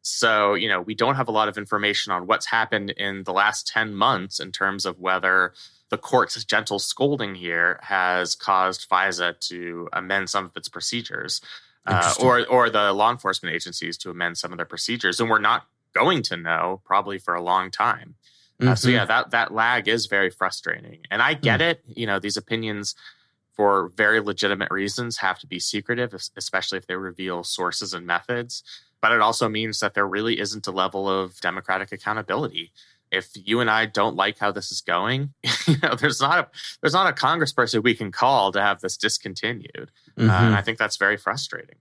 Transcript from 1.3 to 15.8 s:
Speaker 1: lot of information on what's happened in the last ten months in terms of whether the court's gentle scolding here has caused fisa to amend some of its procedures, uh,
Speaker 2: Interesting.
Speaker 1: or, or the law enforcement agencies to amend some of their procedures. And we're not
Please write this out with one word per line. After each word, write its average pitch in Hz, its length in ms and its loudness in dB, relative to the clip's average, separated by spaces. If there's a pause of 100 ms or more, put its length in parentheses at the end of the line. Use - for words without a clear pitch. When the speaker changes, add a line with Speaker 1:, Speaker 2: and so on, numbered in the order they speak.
Speaker 1:
lot 107 160 4
of 98 80 -6
information 104 560 0
on 90 140 -2
what's 107 180 0
happened 107 460 0
in 98 340 -6
the 95 80 -4
last 101 340 2
ten 110 280 -2
months 101 460 2
in 92 120 -8
terms 98 320 -2
of 90 160 -4
whether 92 540 2 (360)
the 104 80 0
court's - 460 0
gentle 104 360 0
scolding 127 560 -2
here 87 460 0
has 90 520 0
caused 92 560 0
fisa 90 480 0 (100)
to 87 440 -8
amend 92 360 -2
some 98 160 -2
of 85 120 -16
its - 120 -12
procedures, - 720 -6 (460)
uh, 95 100 0
Speaker 2:
Interesting. 87 300 4
Speaker 1:
or, 123 200 6
or 120 240 4
the 104 220 4
law 104 200 4
enforcement 95 420 -4
agencies 85 440 -6
to 92 120 -10
amend 87 280 -4
some 87 120 -8
of 90 60 -12
their 85 100 -6
procedures. 113 540 -2
And 117 100 2
we're 110 80 4
not 107 280 2 (280)